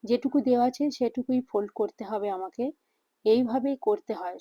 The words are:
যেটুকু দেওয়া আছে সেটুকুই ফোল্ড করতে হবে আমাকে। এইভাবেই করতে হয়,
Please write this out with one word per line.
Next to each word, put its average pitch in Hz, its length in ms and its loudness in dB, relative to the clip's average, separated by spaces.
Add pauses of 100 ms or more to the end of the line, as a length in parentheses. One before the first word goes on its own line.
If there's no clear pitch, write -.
যেটুকু 240 380 0
দেওয়া 240 260 4
আছে 262 240 -2
সেটুকুই 254 500 -2
ফোল্ড 208 320 -4
করতে - 320 -4
হবে 208 240 -4
আমাকে। 190 360 -6 (600)
এইভাবেই 247 560 2
করতে 208 320 -2
হয়, 180 280 -10